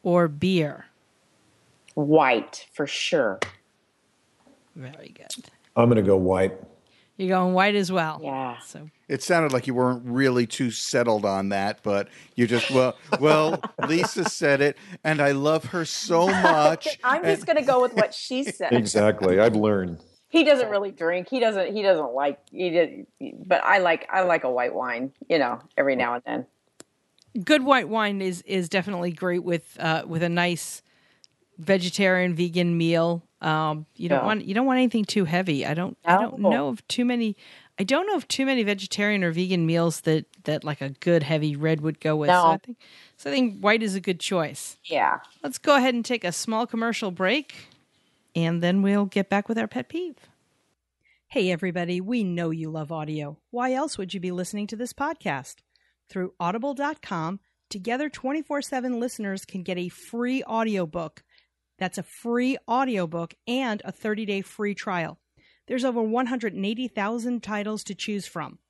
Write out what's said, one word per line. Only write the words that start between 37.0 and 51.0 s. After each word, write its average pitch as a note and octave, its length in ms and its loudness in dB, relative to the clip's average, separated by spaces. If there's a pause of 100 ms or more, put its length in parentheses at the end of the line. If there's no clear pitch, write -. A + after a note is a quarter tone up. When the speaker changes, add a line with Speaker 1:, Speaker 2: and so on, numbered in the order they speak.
Speaker 1:
many, A#3 320 -2 (420)
I G3 60 -2
don't D4 240 0
know G4 80 0
of C4 100 -4
too - 180 -2
many C4 200 2
vegetarian G3+ 580 0
or E3+ 80 2
vegan F3 360 0
meals E3 340 2
that, D#3 260 0 (180)
that, D3+ 200 -2
like, D3+ 160 -6
a C#3 100 -6
good E3+ 320 2
heavy D3+ 320 0
red D#3 260 0
would D#3 200 -4
go D#3 160 0
with. D3+ 140 2
So - 20 8
Speaker 2:
No. F3 180 6
Speaker 1:
I F3 60 2
think, A#3+ 220 -12 (380)
so C#4 140 -8
I - 20 -2
think A#3 280 0
white A3 240 2
is F#3+ 100 -2
a G3 60 -2
good F3+ 180 -2
choice. - 680 -4
Speaker 2:
Yeah. A#2 360 2 (240)
Speaker 1:
Let's C4+ 140 -8
go C#4+ 180 4
ahead B3+ 180 2
and A#3 100 -4
take A#3+ 200 -4
a F3 80 -2
small A3+ 340 -4
commercial A3+ 460 -4
break, F#3+ 560 -2 (680)
and E3 260 0
then F#3 200 2
we'll G3+ 240 2
get F#3+ 220 -2
back G3+ 200 0
with A3+ 100 -2
our A3 100 -2
pet B3+ 200 -8
peeve. E4+ 280 -8 (1120)